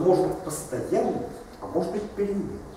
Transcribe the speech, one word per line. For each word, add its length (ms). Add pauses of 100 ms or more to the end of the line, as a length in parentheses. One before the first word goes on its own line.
может 220
быть 140
постоянной, 800 (400)
а 40
может 260
быть 180
переменной. 500 (160)